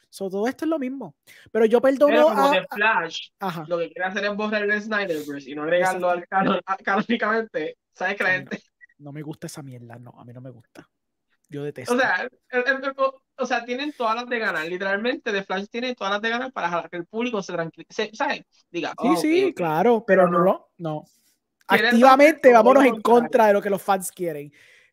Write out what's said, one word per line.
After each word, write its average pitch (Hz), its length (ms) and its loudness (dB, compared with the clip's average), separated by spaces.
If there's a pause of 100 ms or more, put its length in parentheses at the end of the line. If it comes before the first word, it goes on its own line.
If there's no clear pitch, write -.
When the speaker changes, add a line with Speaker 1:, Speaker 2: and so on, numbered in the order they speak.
(100)
Speaker 1:
So, 190 200 -10
todo 202 180 -2
esto 269 160 -8
es 311 60 -2
lo 320 80 -2
mismo. 254 360 -10 (380)
Pero 226 140 4
yo 233 160 4
perdono 269 320 4
Speaker 2:
Pero 302 140 6
como 277 180 4
Speaker 1:
a, 277 60 4
Speaker 2:
The 294 60 4 (120)
Speaker 1:
a 269 40 -10
Speaker 2:
Flash, 185 540 -2 (120)
Speaker 1:
Ajá. 175 280 -6
Speaker 2:
lo 170 100 -2
que 165 140 -4
quiere 185 160 -6
hacer 202 160 -6
es 208 100 -2
borrar 214 280 -2
el 208 200 -2
Snyderverse 160 680 -6
y 147 40 -12
no 147 100 -8
agregarlo 180 440 0
Speaker 1:
Exacto. - 20 2
Speaker 2:
al 175 180 -4
canon, 190 360 0
a, - 140 -4
canónicamente. 214 960 -4 (160)
¿Sabes 190 240 -6
que 208 80 -6
la 185 60 0
Speaker 1:
A 185 80 0
mí 135 60 -8
no, - 60 -16
Speaker 2:
gente 202 140 -12 (340)
Speaker 1:
no 143 140 -18
me 151 100 -14
gusta 156 260 -14
esa 156 140 -16
mierda, 120 360 -18
no, 120 200 -20
a - 60 -20
mí 120 80 -20
no 123 80 -18
me 131 100 -16
gusta. - 380 -20 (640)
Yo 143 120 -12
detesto. 147 320 -8
Speaker 2:
O 254 40 -2
sea, 220 240 -2
el, 247 80 -10 (200)
el, 262 340 -2
el, 269 120 -4
o, 269 260 -2 (140)
o 262 100 -6
sea, 240 200 -4
tienen 269 260 -6
todas 226 240 -2
las 240 120 -8
de 240 100 -4
ganar. 175 280 -4
Literalmente, 196 640 -4
The 196 140 -4
Flash 196 220 -6
tiene 247 280 -8
todas 196 200 -4
las 208 80 -4
de 226 80 -2
ganar 254 220 -6
para 175 180 -4
jalar 170 200 -4
que 180 60 -12
el 175 100 -8
público 226 360 -6
se 185 100 -12
tranquilice, 165 400 -8
se, 214 240 -6
¿sabes? 262 260 -4 (280)
Diga, 160 200 -6
Speaker 1:
Sí, - 40 -12 (140)
Speaker 2:
"Oh, 330 80 4
Speaker 1:
sí, 330 280 2
Speaker 2:
ok, 359 60 0
ok". - 60 -14
Speaker 1:
claro, 185 500 0
pero 190 180 4
Speaker 2:
Pero 180 140 2
Speaker 1:
no, 175 60 2
Speaker 2:
no. 226 240 0 (100)
Speaker 1:
no. 156 260 -8 (640)
Speaker 2:
Quieren 208 220 2
Speaker 1:
Activamente 262 600 6
Speaker 2:
hacer 247 40 8
todo 226 120 8
Speaker 1:
vámonos 262 200 8
Speaker 2:
lo 254 40 6
Speaker 1:
en 220 140 -2
Speaker 2:
contrario. 240 260 6
Speaker 1:
contra 233 200 4
de 202 40 6
lo 202 100 4
que 208 80 -4
los 190 120 -2
fans 190 280 -2
quieren. 151 400 -8 (420)